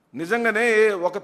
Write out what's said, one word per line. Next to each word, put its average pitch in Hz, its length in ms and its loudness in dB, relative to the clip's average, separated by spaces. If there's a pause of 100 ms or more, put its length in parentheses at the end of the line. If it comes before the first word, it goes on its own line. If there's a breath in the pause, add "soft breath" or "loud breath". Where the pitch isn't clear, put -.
(140)
నిజంగానే 214 500 -2 (420)
ఒక 180 180 -4